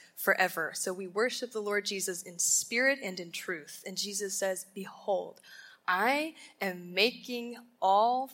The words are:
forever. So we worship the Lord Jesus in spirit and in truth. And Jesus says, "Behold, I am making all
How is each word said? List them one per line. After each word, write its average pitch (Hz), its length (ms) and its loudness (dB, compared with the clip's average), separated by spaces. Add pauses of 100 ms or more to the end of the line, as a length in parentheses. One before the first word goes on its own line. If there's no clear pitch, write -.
(160)
forever. 180 580 2
So - 180 -2
we 190 140 -6
worship 240 460 -2
the 214 100 -4
Lord 202 240 0
Jesus 185 380 -4
in 175 160 -8
spirit 262 640 4
and 185 160 -6
in 170 120 -10
truth. - 540 -8
And 185 100 -8
Jesus 196 380 -4
says, 190 400 -2
"Behold, 190 680 -4 (480)
I 269 460 2 (260)
am 180 360 -6
making 240 640 0 (200)
all 233 540 6